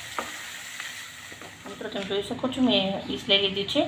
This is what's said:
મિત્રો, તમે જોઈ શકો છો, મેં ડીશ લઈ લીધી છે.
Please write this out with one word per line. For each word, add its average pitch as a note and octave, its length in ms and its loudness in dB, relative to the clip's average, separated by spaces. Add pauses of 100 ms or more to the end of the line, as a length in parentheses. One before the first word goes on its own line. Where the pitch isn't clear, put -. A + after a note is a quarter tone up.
(1700)
મિત્રો, G3+ 240 -10
તમે G3+ 140 -4
જોઈ G3+ 200 0
શકો B3 240 -2
છો, C4 140 -2
મેં G3 400 6
ડીશ G3+ 260 -4
લઈ G3 140 8
લીધી G3 320 2
છે. D4 140 6